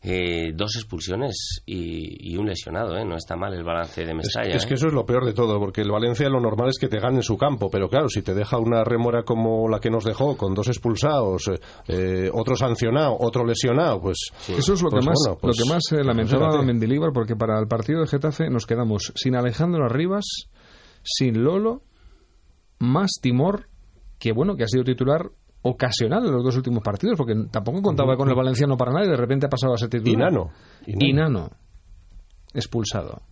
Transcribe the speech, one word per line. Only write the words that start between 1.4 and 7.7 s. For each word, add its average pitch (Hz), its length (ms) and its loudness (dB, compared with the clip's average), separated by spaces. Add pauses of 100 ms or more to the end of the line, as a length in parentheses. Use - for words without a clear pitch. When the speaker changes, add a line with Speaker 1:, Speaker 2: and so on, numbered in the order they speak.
Speaker 1:
y, 82 680 -8
y 85 60 -4
un 104 100 -2
lesionado, 98 480 -6
¿eh? 110 80 -4
No 92 100 -6
está 82 220 -8
mal 95 180 -6
el 87 80 -8
balance 85 420 -6
de 82 60 -8
Speaker 2:
Es, 80 60 -4
Speaker 1:
Mestalla, 98 400 -2
Speaker 2:
es - 100 -2
que 139 80 0
Speaker 1:
¿eh? 127 40 -2
Speaker 2:
eso 151 100 2
es 156 40 0
lo 127 140 0
peor 123 180 0
de 120 80 0
todo, 107 280 2
porque 101 220 -4
el 101 100 0
Valencia 120 360 0
lo 131 120 2
normal 113 300 0
es 131 100 -4
que 135 80 0
te 110 100 -2
gane 123 240 0
su 107 160 0
campo, 123 320 0